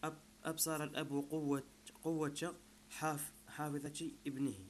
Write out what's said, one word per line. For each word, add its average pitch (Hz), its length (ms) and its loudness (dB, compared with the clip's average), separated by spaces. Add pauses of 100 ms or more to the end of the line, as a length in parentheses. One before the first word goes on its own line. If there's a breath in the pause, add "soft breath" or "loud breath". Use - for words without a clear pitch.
أب-، 160 180 -4 (220)
أبصر 160 400 2
الأب 147 280 0 (180)
قوة، 143 320 4 (420)
قوة 156 500 2 (360)
حاف-، 151 420 0 (140)
حافظة 147 640 -2 (160)
ابنه 135 320 0 (120)